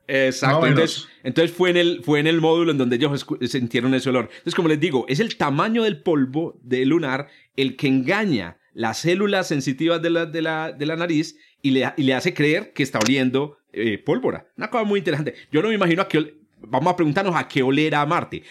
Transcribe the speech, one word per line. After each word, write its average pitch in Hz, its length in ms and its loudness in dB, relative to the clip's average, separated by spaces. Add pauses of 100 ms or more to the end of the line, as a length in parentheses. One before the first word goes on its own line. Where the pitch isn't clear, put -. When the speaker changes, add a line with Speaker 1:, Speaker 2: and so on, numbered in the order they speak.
Speaker 1:
Exacto, 135 480 2
Speaker 2:
Más 160 40 2
o - 20 2
menos. 147 180 4
Speaker 1:
entonces, - 280 -2 (160)
entonces 165 340 2
fue 180 140 4
en 175 60 4
el, 175 240 2
fue 147 200 2
en 151 60 2
el 165 120 2
módulo 165 320 4
en 151 60 0
donde 123 180 2
ellos 143 160 2 (160)
escu-, 139 200 -6
sintieron 123 460 0
ese 127 160 0
olor. 123 220 0
Entonces, - 240 -8
como 170 140 2
les 151 100 2
digo, 143 300 0
es 139 100 0
el 226 160 -2
tamaño 185 480 0
del 202 180 -2
polvo 151 600 -2
de 127 220 0
lunar 139 420 0 (300)
el 135 180 0
que 147 140 -2
engaña 135 680 0 (160)
las 113 260 -4
células 190 500 0
sensitivas 156 520 -2
de 165 100 0
la, 170 140 0
de 160 160 -6
la, 160 300 -4
de 143 140 -8
la 160 100 -4
nariz 165 400 -2 (260)
y 135 100 0
le, 131 260 2
y 143 60 0
le 131 100 2
hace 151 200 -2
creer 156 380 0
que 147 120 -2
está 135 160 -2
oliendo, 131 580 0 (160)
eh, 104 240 -2
pólvora. - 580 -4
Una - 140 -10
cosa 226 160 -2
muy 202 140 0
interesante. 151 340 -4 (180)
Yo 151 100 2
no 208 60 0
me 226 80 0
imagino 180 280 2
a 196 40 -12
qué 156 120 0
ol-, 156 140 -4 (280)
vamos 127 320 0
a - 20 -12
preguntarnos 175 400 0
a 131 140 -2
qué 135 140 0
olerá 147 420 2
Marte. 151 460 -2